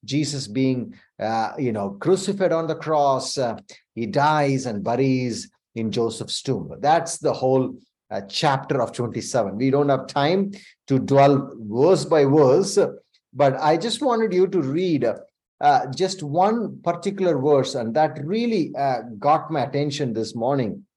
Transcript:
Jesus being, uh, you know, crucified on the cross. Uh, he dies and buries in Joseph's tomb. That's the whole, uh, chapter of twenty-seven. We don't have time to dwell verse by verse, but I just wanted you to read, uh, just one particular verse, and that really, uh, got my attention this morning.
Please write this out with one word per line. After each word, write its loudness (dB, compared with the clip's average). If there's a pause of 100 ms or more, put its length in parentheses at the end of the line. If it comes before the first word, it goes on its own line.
Jesus -4
being, -2 (240)
uh, -2
you -2
know, -4
crucified 0
on 0
the -2
cross. 0
Uh, -2 (380)
he -6
dies 2
and -6
buries 0 (240)
in -4
Joseph's -4
tomb. -4 (100)
That's 0
the -2
whole, 0 (320)
uh, -6
chapter 0
of -4
twenty-seven. -4
We 2
don't 2
have 0
time 0 (360)
to 2
dwell 4
verse 2
by 4
verse, 4 (540)
but 2
I 2
just -4
wanted 0
you 4
to 0
read, 0 (560)
uh, 4 (100)
just -2
one 0
particular 0
verse, 2
and -4
that 0
really, -2
uh, -2 (180)
got 2
my -2
attention -2
this -4
morning. -2 (120)